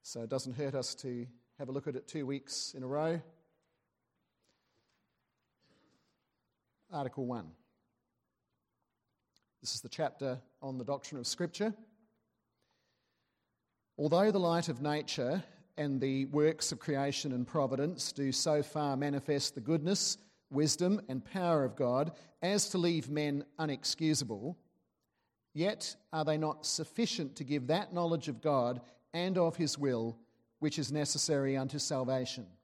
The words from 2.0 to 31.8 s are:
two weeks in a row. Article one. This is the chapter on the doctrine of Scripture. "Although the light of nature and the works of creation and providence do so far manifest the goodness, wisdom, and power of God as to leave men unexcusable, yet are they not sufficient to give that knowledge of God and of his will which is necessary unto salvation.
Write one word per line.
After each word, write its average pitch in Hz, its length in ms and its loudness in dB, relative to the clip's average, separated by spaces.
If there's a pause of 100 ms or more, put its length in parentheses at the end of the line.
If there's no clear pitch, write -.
two 151 160 -4
weeks 139 500 -6
in 131 80 -10
a 127 40 -6
row. 156 340 0 (3750)
Article 139 360 -4
one. 107 260 -6 (2000)
This - 140 -6
is - 80 -8
the - 80 -14
chapter 139 500 -2 (220)
on 135 160 -6
the 123 60 -6
doctrine 139 360 -6
of 120 60 -6
Scripture. 202 480 -2 (2250)
"Although 170 340 6
the 190 80 4
light 170 280 2
of 127 120 -4
nature 147 640 0 (320)
and 139 240 0
the 135 240 2
works 151 480 4
of 123 80 -8
creation 139 520 0
and 123 140 0
providence 139 640 0
do 139 220 -2
so 151 300 2
far 143 340 -2
manifest 139 580 0
the 127 60 -8
goodness, 156 560 2 (340)
wisdom, 156 580 4
and 131 160 -4
power 170 380 2
of 120 140 0
God 135 400 2 (260)
as 196 280 2
to 185 80 0
leave 170 300 2
men 147 360 0 (140)
unexcusable, 139 1000 0 (960)
yet 175 420 0 (180)
are 156 120 0
they 151 140 4
not 156 280 -2
sufficient - 680 -2
to 147 80 -6
give 131 240 0
that 180 240 0
knowledge 170 340 0
of 120 140 -6
God 127 400 2 (320)
and 180 240 0
of 165 200 4
his 160 200 0
will 117 420 0 (400)
which 151 200 0
is 127 120 -2
necessary 139 680 2
unto 139 220 -2
salvation. 131 680 -2 (180)